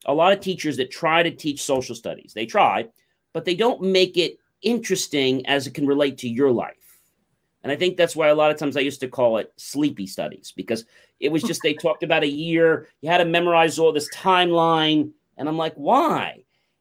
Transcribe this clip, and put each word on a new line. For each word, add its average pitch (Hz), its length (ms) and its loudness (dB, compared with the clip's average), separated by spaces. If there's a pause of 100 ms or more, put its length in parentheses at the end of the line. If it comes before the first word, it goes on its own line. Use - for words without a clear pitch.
a 139 80 0
lot 170 180 4
of 196 80 0
teachers 156 380 -4
that 127 120 -4
try 165 320 0
to 170 80 0
teach 139 320 -8
social 131 320 -2
studies. - 380 -12
They 110 140 -8
try, 156 420 2 (460)
but 165 100 -8
they 180 100 -2
don't 220 280 0
make 185 340 2
it 170 220 -2 (240)
interesting 147 840 -2
as 135 200 0
it 131 80 -12
can 143 120 -2
relate 139 320 0
to 127 100 -8
your 127 220 2
life. - 520 -4 (600)
And 127 80 -8
I 143 60 -2
think 180 200 -2
that's 170 200 0
why 156 120 2
a 151 60 6
lot 151 160 4
of 151 60 0
times 143 200 -4
I 147 40 0
used 139 200 -4
to 131 80 -6
call 120 280 2
it 104 200 -6
sleepy 139 500 -4
studies, - 500 -10
because 113 300 -6 (340)
it 143 100 0
was 156 120 0
just, 160 200 -4
they 151 120 0
talked 156 280 -2
about 156 200 0
a 151 60 0
year, 160 600 0 (140)
you 151 80 -6
had 175 80 4
to 175 80 2
memorize 165 520 2
all 160 140 4
this 147 220 -4
timeline. 165 960 2 (260)
And 131 100 -8
I'm 156 120 -4
like, 160 160 -4
"Why?" 151 680 0 (360)